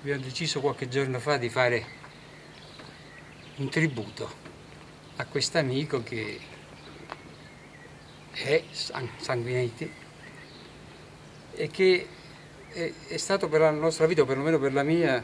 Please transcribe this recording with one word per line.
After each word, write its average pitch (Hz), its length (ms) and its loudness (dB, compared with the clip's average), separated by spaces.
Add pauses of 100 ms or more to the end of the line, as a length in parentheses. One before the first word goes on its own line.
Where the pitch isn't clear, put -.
abbiamo 139 180 -2
deciso 139 380 -4
qualche 131 300 -2
giorno 131 280 0
fa 143 200 2
di 120 100 -2
fare 120 380 2 (1700)
un 135 140 -4
tributo 127 600 -2 (880)
a - 100 -6
quest'amico 139 800 0
che 107 360 -8 (1900)
è 156 380 2
San-, - 460 -8
Sanguinetti 123 760 -2 (1700)
e - 140 -2
che 185 380 4 (600)
è, 170 240 -4 (160)
è 165 100 -6
stato 190 300 0
per 156 140 6
la 156 100 8
nostra 156 340 2
vita, 160 180 6
o - 20 8
perlomeno 139 340 2
per 135 140 2
la 139 100 4
mia 147 400 4